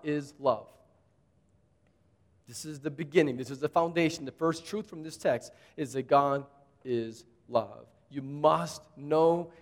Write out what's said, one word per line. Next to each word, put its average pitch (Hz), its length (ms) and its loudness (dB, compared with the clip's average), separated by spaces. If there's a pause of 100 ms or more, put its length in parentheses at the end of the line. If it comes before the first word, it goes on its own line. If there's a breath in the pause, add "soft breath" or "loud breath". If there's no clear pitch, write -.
is 147 360 -4
love. 120 280 0 (1800)
This 120 200 -14
is 151 140 -12
the 147 100 -6
beginning. 143 480 2
This 127 120 -8
is 139 80 -8
the 147 120 -2
foundation. 165 560 2
The 131 60 -10
first 165 340 -2
truth 214 200 -8
from 160 160 -14
this 156 140 -14
text 127 340 0 (280 soft breath)
is 127 160 -6
that 135 140 -2
God 143 360 4 (400)
is 113 400 -4 (240)
love. 113 380 -2 (240)
You 139 100 -10
must 151 600 0 (160)
know 165 520 2 (120)